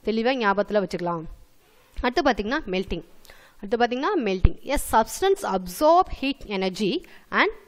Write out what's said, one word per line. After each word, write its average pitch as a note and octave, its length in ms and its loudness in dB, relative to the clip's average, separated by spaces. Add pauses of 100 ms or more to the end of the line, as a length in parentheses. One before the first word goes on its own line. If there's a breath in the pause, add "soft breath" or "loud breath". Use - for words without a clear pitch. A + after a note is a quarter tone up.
தெளிவா A3+ 340 0
ஞாபகத்துல G3+ 420 2
வச்சுக்கலாம். E3+ 380 -4 (800 soft breath)
அடுத்து B3 240 0
பாத்தீங்கன்னா, A#3 320 -2 (140)
மெல்டிங். F#3+ 300 -4 (540 soft breath)
அடுத்து A3 240 -2
பாத்தீங்கன்னா, B3+ 300 0 (180)
மெல்டிங். - 280 4 (180)
A - 40 -2 (140)
substance F#4 480 2 (160)
absorb D4+ 500 2 (120)
heat C#4 220 -4 (160)
energy F#3+ 340 -2 (480 loud breath)
and G#4 120 2 (140)